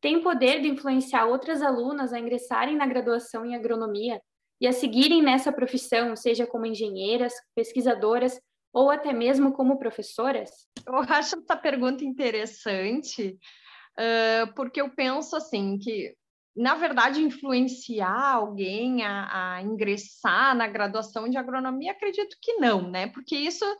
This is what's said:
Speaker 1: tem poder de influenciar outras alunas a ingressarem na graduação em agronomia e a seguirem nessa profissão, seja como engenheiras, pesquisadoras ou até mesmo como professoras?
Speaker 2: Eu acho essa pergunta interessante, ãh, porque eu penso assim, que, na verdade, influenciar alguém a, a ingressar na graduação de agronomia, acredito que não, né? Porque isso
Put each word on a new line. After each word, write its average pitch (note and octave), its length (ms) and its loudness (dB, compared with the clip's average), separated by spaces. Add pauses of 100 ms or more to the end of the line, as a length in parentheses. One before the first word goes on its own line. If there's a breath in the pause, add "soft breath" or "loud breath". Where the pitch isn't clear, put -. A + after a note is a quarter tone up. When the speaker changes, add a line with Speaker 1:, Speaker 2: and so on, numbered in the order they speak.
Speaker 1:
tem D#4+ 220 2
poder D4 380 2
de D4 80 0
influenciar C4 560 0
outras C4+ 380 0
alunas C4 500 -2
a A#3+ 80 -6
ingressarem B3 560 -2
na C#4+ 100 2
graduação A#3 600 -2
em A#3+ 100 -6
agronomia A3+ 640 -4 (400)
e B3 60 2
a B3 60 4
seguirem C#4 500 4
nessa C4 280 4
profissão, B3 640 0
seja A#3 320 0
como A3+ 200 -4
engenheiras, A3 680 -2 (220)
pesquisadoras A#3+ 840 2 (320)
ou C4+ 200 6
até D4 240 0
mesmo C4+ 400 4
como C4+ 240 2
professoras? A3+ 720 -4 (360)
Speaker 2:
Eu B3+ 100 -2
acho D4+ 420 2
essa E4+ 180 -2
pergunta C4+ 480 0
interessante, A3 1300 -4 (600 loud breath)
ãh, A3+ 560 2
porque C4 240 -6
eu C#4+ 120 0
penso C#4+ 460 -2
assim, G3+ 420 -2
que, G3 360 -6 (400)
na B3 200 2
verdade, D4+ 480 2
influenciar B3+ 1120 0
alguém G#3+ 680 -2
a, F#3+ 500 -6
a F3+ 80 -10
ingressar G#3 920 2
na A#3 140 2
graduação G#3+ 600 -4
de C4 80 0
agronomia, C4 540 -4
acredito G4+ 500 -4
que A#4 140 -2
não, G#3 340 2
né? F#3 160 -4
Porque C4+ 300 -8
isso E4+ 280 -4 (160)